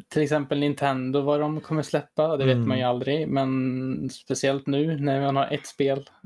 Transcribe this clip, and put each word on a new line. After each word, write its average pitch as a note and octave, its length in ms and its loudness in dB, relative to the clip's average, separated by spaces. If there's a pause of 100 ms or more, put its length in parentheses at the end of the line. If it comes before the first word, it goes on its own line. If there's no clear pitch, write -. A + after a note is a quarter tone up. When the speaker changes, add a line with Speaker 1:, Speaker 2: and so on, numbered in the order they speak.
Speaker 1:
till D3+ 120 0
exempel C#3+ 380 0
Nintendo, C#3 640 0
vad D3 180 2
de D3+ 220 -2
kommer D#3 220 -2
släppa. D#3 540 0
Det C3+ 80 2
vet C3 100 6
Speaker 2:
Mm. A#2 120 2
Speaker 1:
man C3 100 2
ju B2+ 60 0
aldrig, B2+ 440 0
men C3 840 -2
speciellt C3+ 580 -2
nu D3 320 0
när C#3 220 2
man C#3 140 0
har C#3 120 2
ett - 200 -4
spel C#3 420 -2 (160)